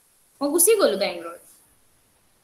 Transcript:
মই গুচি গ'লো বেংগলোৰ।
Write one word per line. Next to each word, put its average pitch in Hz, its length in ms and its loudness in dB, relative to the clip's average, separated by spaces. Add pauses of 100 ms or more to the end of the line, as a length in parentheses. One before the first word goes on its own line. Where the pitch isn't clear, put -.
(420)
মই 285 80 -2
গুচি 339 260 2
গ'লো 240 220 2
বেংগলোৰ। 175 400 -8 (1080)